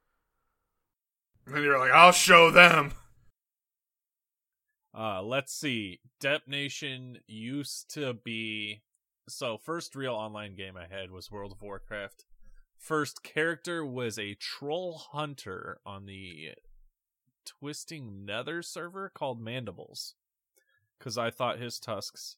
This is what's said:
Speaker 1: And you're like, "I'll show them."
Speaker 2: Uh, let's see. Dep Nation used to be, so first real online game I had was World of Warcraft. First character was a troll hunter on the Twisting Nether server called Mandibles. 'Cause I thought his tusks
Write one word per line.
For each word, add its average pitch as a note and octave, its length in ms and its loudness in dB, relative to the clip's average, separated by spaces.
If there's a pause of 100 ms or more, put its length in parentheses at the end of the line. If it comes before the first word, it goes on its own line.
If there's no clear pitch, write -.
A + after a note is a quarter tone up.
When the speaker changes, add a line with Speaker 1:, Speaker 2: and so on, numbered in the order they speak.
(1500)
Speaker 1:
And D3 180 -2
you're C#3+ 140 6
like, B2+ 140 4
"I'll E3+ 200 12
show E3+ 380 10
them." E3 420 10 (2000)
Speaker 2:
Uh, G#2 280 -4
let's C3 320 -4
see. A2 460 -4 (200)
Dep C#3+ 260 -2
Nation C3 800 -8
used B2 680 -8
to C#3 180 -4
be, A2 680 -8 (460)
so A#2+ 280 -6
first D#3+ 400 -10
real C3+ 180 -4
online G#2+ 400 -8
game F#2+ 220 -12
I F2 100 -14
had F#2+ 240 -12
was F#2 200 -16
World G2+ 220 -12
of G2+ 100 -18
Warcraft. G2+ 640 -12 (520)
First - 460 -4
character E3 640 -4
was B2 320 -4
a G#2 160 -6
troll D#3+ 640 -8 (140)
hunter C3+ 760 -10
on G2 200 -14
the F2+ 440 -14 (960)
Twisting C3+ 800 -14
Nether B2 360 -6
server F3+ 460 -12
called B2+ 320 -8
Mandibles. A2+ 760 -12 (840)
'Cause A2+ 180 -10
I A#2 140 -2
thought A2+ 280 -4
his A#2+ 200 -10
tusks - 600 -10